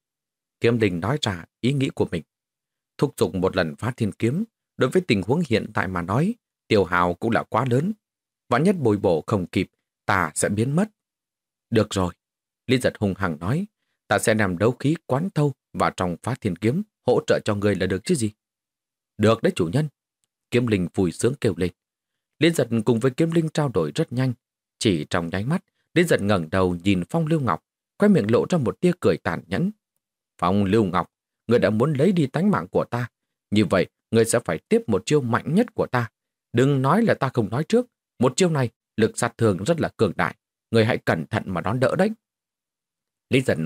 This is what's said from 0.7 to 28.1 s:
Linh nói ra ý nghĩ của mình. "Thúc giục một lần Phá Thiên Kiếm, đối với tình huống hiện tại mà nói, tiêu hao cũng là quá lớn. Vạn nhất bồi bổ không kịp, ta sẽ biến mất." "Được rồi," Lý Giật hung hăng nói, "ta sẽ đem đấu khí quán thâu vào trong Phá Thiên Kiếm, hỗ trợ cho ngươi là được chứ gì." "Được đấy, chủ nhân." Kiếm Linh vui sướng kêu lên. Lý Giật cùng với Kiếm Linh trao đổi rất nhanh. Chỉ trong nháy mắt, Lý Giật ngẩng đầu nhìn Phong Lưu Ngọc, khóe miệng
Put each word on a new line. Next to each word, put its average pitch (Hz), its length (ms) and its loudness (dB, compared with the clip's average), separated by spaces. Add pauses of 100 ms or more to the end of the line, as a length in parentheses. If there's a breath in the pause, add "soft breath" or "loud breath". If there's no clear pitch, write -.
Linh 92 200 0
nói 113 220 -2
ra 87 240 -6 (160)
ý 131 120 0
nghĩ 135 160 -2
của - 220 -2
mình. 85 120 -6 (760)
"Thúc 139 200 -2
giục 95 180 -2
một 90 200 0
lần 82 200 -2
Phá 113 220 -6
Thiên 104 140 -2
Kiếm, 135 320 -2 (340)
đối 131 120 0
với 185 120 0
tình 107 200 -2
huống 143 260 -2
hiện - 260 -2
tại - 140 -4
mà 90 140 -4
nói, 131 340 -2 (320)
tiêu 104 160 2
hao 87 300 2
cũng 113 180 -4
là 98 120 2
quá 113 260 -2
lớn. 160 240 0 (560)
Vạn 120 140 2
nhất 202 160 2
bồi 107 180 2
bổ 87 300 0
không 92 200 -2
kịp, 92 220 -2 (360)
ta 90 300 0
sẽ - 140 -2
biến 117 260 -2
mất." 208 140 0 (800)
"Được 107 200 2
rồi," 90 240 -2 (540)
Lý 127 100 2
Giật 101 220 -2
hung 101 180 0
hăng 85 220 -4
nói, 135 260 -4 (420)
"ta 101 120 2
sẽ 110 140 0
đem 98 240 -2
đấu 107 140 2
khí 143 240 -2 (100)
quán 156 240 -4
thâu 147 240 -2 (200)
vào 87 240 0
trong 90 260 -4
Phá 123 180 -6
Thiên 92 140 -4
Kiếm, 139 280 -2 (220)
hỗ 120 220 2
trợ - 180 2
cho 104 100 -2
ngươi 101 200 0
là 90 100 -2
được 95 200 -4
chứ 185 100 2
gì." 110 160 -4 (840)
"Được 107 260 2
đấy, 190 120 0
chủ 85 120 -2
nhân." 135 200 0 (640)
Kiếm 120 160 2
Linh 95 260 0
vui 90 180 0
sướng 123 300 -2
kêu 104 160 0
lên. 90 140 -2 (680)
Lý 156 100 4
Giật 147 180 0 (180)
cùng 113 140 2
với 127 120 2
Kiếm 165 200 0
Linh 165 180 0
trao 147 200 -2
đổi - 260 -2
rất - 180 -4
nhanh. 127 200 0 (460)
Chỉ 82 300 0
trong 85 200 -2
nháy 95 160 -6
mắt, 165 200 -4 (280)
Lý 175 100 2
Giật 151 180 2
ngẩng 98 280 0
đầu 92 340 0
nhìn 95 260 2
Phong 165 180 -2
Lưu 160 120 0
Ngọc, 110 240 -2 (340)
khóe 208 120 4
miệng 110 220 4